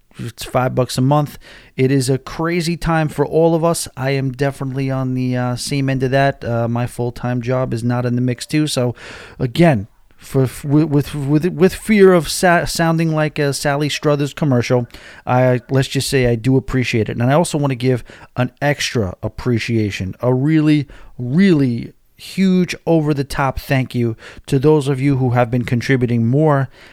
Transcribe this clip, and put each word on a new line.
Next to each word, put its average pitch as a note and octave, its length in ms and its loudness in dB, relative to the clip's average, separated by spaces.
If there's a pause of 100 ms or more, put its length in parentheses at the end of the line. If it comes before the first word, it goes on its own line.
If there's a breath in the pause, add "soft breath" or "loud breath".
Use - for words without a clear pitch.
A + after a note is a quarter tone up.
(180)
it's - 260 -12
five B2+ 320 -2
bucks B2+ 220 -2
a C3 40 2
month. C#3+ 380 0 (380 loud breath)
It C3 120 2
is C3+ 200 0
a C3 80 2
crazy E3 580 -4
time D#3+ 320 0
for C#3+ 180 -2
all E3 300 2
of D#3+ 80 0
us. E3+ 320 0
I C3+ 160 -4
am C3+ 220 -2
definitely C3+ 580 -4
on C3 220 -4
the, B2+ 240 -2
uh, B2 180 -2
same C#3 340 -2
end C3 140 -2
of B2+ 80 0
that. C#3 320 2
Uh, A#2 240 -2
my A#2+ 180 -2
full-time A#2+ 560 -4
job B2+ 320 -2
is A#2 100 -4
not B2 220 0
in A#2+ 100 -2
the B2 60 0
mix B2 240 -2
too. D3+ 220 0
So, B2 260 -2 (460 loud breath)
again, C3 480 2 (300)
for, C3+ 320 0 (160)
with, D#3 240 2
with, C#3+ 260 0
with, D3 300 0
with F3 280 2
fear G3 380 6
of E3+ 160 2
sa-, F3 380 2
sounding E3 500 0
like D3+ 240 -2
a C#3+ 140 0
Sally D3 340 -2
Struthers D3 460 0
commercial, B2 520 0 (400 loud breath)
I, B2+ 440 2
let's C3+ 180 0
just C3+ 220 -4
say C3 180 2
I A#2+ 80 2
do B2+ 220 2
appreciate A#2+ 500 0
it. A#2+ 60 -6
And A#2 100 -2
I B2+ 80 2
also D#3+ 260 0
wanna C#3 180 -2
give B2 280 -2 (320 loud breath)
an B2 160 -2 (100)
extra B2 640 -2
appreciation, G#2+ 960 -2
a B2+ 140 0
really, D3+ 560 2 (280 loud breath)
really C3+ 760 2 (240)
huge F#3 580 0 (100)
over-the-top D3 760 0
thank C3 340 -2
you A#2 220 0 (300 loud breath)
to C#3+ 120 0
those D3 300 4
of C3+ 100 -2
you C#3 160 2
who B2+ 140 0
have B2 200 2
been B2 140 -2
contributing A#2+ 640 0
more C#3 400 2 (260 loud breath)